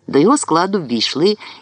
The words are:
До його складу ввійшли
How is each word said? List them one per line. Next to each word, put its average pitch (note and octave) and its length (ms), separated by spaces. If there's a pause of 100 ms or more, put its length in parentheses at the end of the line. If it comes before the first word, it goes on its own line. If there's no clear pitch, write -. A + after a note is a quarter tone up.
До - 120
його G3 200
складу F3+ 440
ввійшли C#3 540 (260)